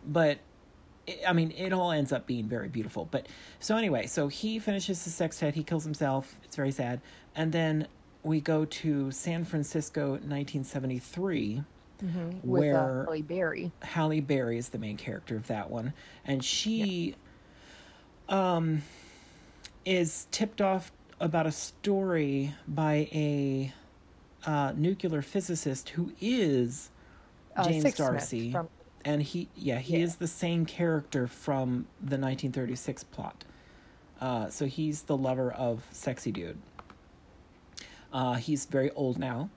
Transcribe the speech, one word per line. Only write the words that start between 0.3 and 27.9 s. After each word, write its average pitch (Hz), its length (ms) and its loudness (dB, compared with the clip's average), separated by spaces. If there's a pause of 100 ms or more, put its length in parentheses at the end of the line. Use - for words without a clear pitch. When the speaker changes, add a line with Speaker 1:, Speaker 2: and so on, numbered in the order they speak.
Speaker 1:
I, 175 100 -10 (100)
I 180 40 6
mean, 165 200 4
it 185 200 -2
all 180 200 2
ends 147 200 2
up 120 140 -2
being 117 220 -2
very 113 200 -2
beautiful. 107 420 -4
But, - 180 -2 (320)
so 214 160 0
anyway, 156 300 2
so 143 220 0
he 220 300 -4
finishes 196 460 -2
his 165 100 -6
sextet, 160 400 0
he 160 80 0
kills 156 220 -2
himself, 139 600 0
it's - 120 -12
very 139 160 2
sad. 127 280 -2 (340)
And 160 180 0
then 156 360 2 (340)
we 156 180 2
go 156 240 2
to 143 480 0
San 170 320 -2
Francisco, 147 800 -2
nineteen 143 400 -2
seventy-three, 131 1000 -2 (400)
Speaker 2:
Mm-hmm. 175 260 -2 (140)
With, 123 200 4 (120)
uh, - 20 6
Speaker 1:
where 131 280 2
Speaker 2:
Halle 156 180 -2
Berry. 165 580 -2
Speaker 1:
Halle 156 400 2
Berry 131 380 2
is 123 100 -4
the - 100 -8
main 107 200 -6
character - 360 -6
of 110 120 -4
that 107 240 -4
one. 117 240 -4 (320)
And 135 180 0
she, 202 680 0 (1120)
Speaker 2:
Yeah. 185 280 4
Speaker 1:
um, 160 260 2 (1040)
is 180 440 0
tipped - 300 -2
off 190 320 2 (280)
about 165 260 4
a 151 60 2
story 156 1000 0 (140)
by 151 440 2
a, 139 600 2 (720)
uh, 143 320 2
nuclear 160 460 2
physicist 165 680 -2
who 175 300 -2
is 151 680 2 (680)
Speaker 2:
Uh, 190 80 4
Speaker 1:
James 160 200 4
Speaker 2:
Sixsmith - 120 4